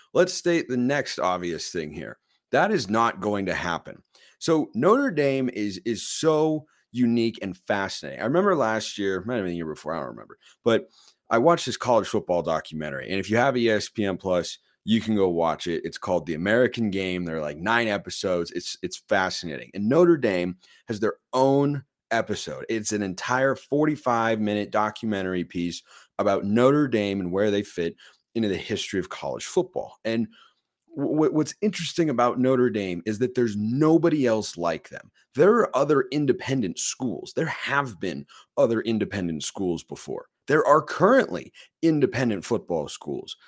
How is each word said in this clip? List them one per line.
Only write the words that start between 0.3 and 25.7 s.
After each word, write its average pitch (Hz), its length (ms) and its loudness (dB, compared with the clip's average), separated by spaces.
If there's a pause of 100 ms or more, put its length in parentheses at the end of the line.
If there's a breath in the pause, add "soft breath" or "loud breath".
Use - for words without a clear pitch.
state 170 340 0
the 127 80 -4
next 131 420 -2
obvious 90 520 -4
thing 76 240 -8
here. 67 240 -12 (320)
That 175 200 4
is 127 200 -2
not 113 300 2
going 101 260 -2
to 85 80 0
happen. - 480 -6 (360 soft breath)
So 160 360 0
Notre 220 360 4
Dame 139 380 0
is, 98 380 -4
is 110 200 -2
so 156 600 0 (280)
unique 117 460 2
and 92 160 -6
fascinating. 90 640 -4
I 95 40 -4
remember 180 300 2
last 110 440 0
year, 95 260 -2
might 120 120 -4
have 101 80 -2
been 87 80 -4
the 85 40 -4
year 85 80 -6
before, 76 300 -8
I 80 60 -6
don't 65 80 -8
remember, 55 280 -18 (260 soft breath)
but 110 280 2 (400 soft breath)
I 117 80 4
watched 160 260 4
this 117 140 -4
college 117 280 2
football 87 360 0
documentary. 76 640 -4
And 95 100 -4
if 98 120 -6
you 110 80 2
have 127 180 2
E 117 140 2
S 104 180 0
P 104 160 -2
N 95 140 0
Plus, 90 400 -2 (260)
you 107 160 2
can 110 160 0
go 95 140 4
watch 82 360 0
it. 85 200 -4
It's 85 100 -10
called 87 300 -2
The 82 80 -4
American 113 560 2
Game. 92 340 -2
There 80 140 -6
are, - 20 -4
like, 76 160 -6
nine 113 320 0
episodes. 90 600 -2
It's, - 320 -8
it's 90 160 -8 (100)
fascinating. 90 640 -2
And 101 160 -4
Notre 165 300 6
Dame 92 400 -2 (280 soft breath)
has 104 140 -6
their 107 140 0 (180)
own 139 500 4 (280)
episode. 90 580 -4
It's 110 240 -4
an 104 80 0
entire 127 560 0
forty-five 127 840 0
minute 104 320 -2
documentary 101 760 -2
piece 87 380 -6 (360 loud breath)